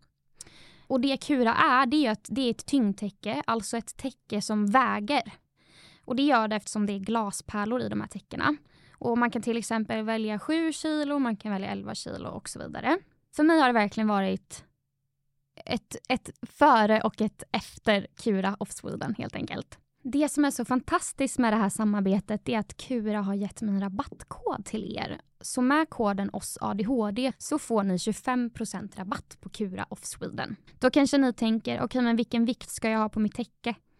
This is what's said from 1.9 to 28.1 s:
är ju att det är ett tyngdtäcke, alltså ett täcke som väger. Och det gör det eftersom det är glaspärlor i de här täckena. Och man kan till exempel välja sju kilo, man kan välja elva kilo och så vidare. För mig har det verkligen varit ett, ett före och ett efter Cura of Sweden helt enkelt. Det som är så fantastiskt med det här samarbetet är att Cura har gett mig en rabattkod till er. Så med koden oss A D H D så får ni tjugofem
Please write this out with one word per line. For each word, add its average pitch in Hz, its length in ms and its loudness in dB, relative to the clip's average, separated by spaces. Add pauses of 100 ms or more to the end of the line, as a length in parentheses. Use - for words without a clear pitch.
är 311 60 6
ju 247 60 4
att - 200 -2
det 214 120 -2
är 247 100 2
ett - 160 -6
tyngdtäcke, 214 800 0
alltså 226 300 -2
ett - 200 -8
täcke 220 460 -6
som 208 240 0
väger. 214 680 2 (720)
Och 254 120 -4
det 269 60 2
gör 240 260 4
det 214 80 0
eftersom 208 300 -2
det 208 60 -2
är 196 60 -4
glaspärlor 214 840 -2
i 220 80 -4
de 208 120 -4
här 214 80 -6
täckena. - 480 -2 (360)
Och 240 260 0
man 240 120 2
kan 233 120 -4
till 233 140 0
exempel 220 480 -2
välja 214 340 -2
sju 320 340 0
kilo, 294 460 -2
man 240 180 0
kan 214 160 -6
välja 196 180 -4
elva 196 240 -8
kilo - 340 -8
och - 200 -10
så - 100 -10
vidare. - 400 -2 (380)
För 302 60 2
mig 320 180 8
har 269 60 8
det 247 60 4
verkligen 214 360 2
varit 196 560 -2 (1000)
ett, - 300 -6 (120)
ett 254 220 -2 (120)
före 220 580 6
och - 200 -2
ett 220 220 -2 (100)
efter - 540 0 (160)
Cura 196 360 0
of 202 120 -8
Sweden - 480 -6
helt - 180 -8
enkelt. - 420 -8 (240)
Det 285 260 0
som 294 160 2
är 277 60 4
så 247 140 -4
fantastiskt - 720 -2
med 233 140 4
det 214 40 4
här 208 120 4
samarbetet 208 800 0
är 233 100 0
att - 180 -6
Cura 214 460 -2
har 196 120 -2
gett 202 280 -6
mig 208 120 0
en 196 60 0
rabattkod 202 840 -6
till - 320 -6
er. - 240 -6 (200)
Så - 220 -2
med 302 280 4
koden 202 400 0
oss - 300 -8
A 214 140 -2
D 196 100 -2
H 220 260 0
D 247 280 -2
så - 200 -2
får 220 240 0
ni 190 160 2
tjugofem 240 520 -2